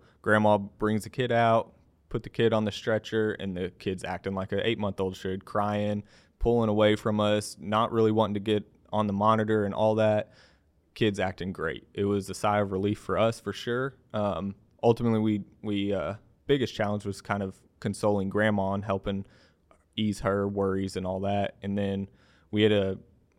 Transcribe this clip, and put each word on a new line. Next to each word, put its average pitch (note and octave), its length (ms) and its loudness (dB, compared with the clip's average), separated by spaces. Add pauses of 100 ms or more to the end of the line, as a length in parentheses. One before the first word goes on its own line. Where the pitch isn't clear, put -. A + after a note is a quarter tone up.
(220)
grandma G#2+ 360 6
brings G#2+ 440 -2
the - 80 -12
kid B2 220 -2
out, A#2 400 4 (360)
put - 140 -6
the - 80 -14
kid A2+ 220 2
on G#2+ 120 2
the G#2+ 60 0
stretcher, A2 720 -2
and F#2+ 160 -6
the F2+ 240 -4
kid's F#2+ 240 -4
acting F#2 320 -6
like F#2+ 160 -4
an G2+ 100 -2
eight-month-old G2 540 -2
should, F#2+ 280 -6
crying, G#2 600 -2 (340)
pulling A#2 300 2
away G#2+ 260 6
from G#2+ 240 -2
us, G#2 400 0
not G#2+ 320 0
really A2 220 4
wanting G#2+ 220 2
to G#2 60 -4
get G#2 220 0 (300)
on G#2+ 160 0
the G2 40 -2
monitor G#2+ 520 2
and G2 100 -4
all A2 220 2
that. G#2+ 340 2 (640)
Kid's G#2 240 2
acting F#2+ 340 -4
great. D#2+ 420 -6
It G2+ 100 -2
was G2+ 260 0
a F#2+ 40 -8
sigh G#2 260 0
of G2+ 100 0
relief G2+ 300 0
for F#2 180 -2
us, A2+ 220 2
for G2+ 120 -8
sure. B2+ 440 -6 (180)
Um, G2 400 -2 (280)
ultimately, A#2 360 2
we, G#2+ 240 0 (180)
we, G2+ 320 -2
uh, F2+ 220 -4 (320)
biggest C3+ 280 0
challenge G#2 300 -4
was G2+ 160 -8
kind G2+ 220 -4
of F#2+ 120 -8 (260)
consoling G2+ 500 0
grandma G2+ 420 0
and G2+ 100 -4
helping G2 440 -4 (720)
ease G#2+ 240 -2
her G2+ 280 0
worries G2 480 -2
and F#2 100 -6
all F#2+ 140 -4
that. G2 420 -2
And G2 140 -4
then G2 320 -2 (420)
we G#2+ 120 2
had G#2+ 100 6
a, G2 260 0 (400)